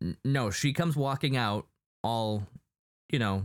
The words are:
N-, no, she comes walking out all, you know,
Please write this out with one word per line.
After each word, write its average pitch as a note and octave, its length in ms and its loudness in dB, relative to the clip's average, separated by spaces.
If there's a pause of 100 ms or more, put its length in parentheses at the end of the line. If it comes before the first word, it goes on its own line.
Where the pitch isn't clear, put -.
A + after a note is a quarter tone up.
N-, - 220 -4
no, C3 260 2
she C#3 240 0
comes E3 220 0
walking C3+ 400 0
out G#2+ 300 0 (360)
all, A2 440 0 (640)
you C#3+ 80 0
know, G2 260 2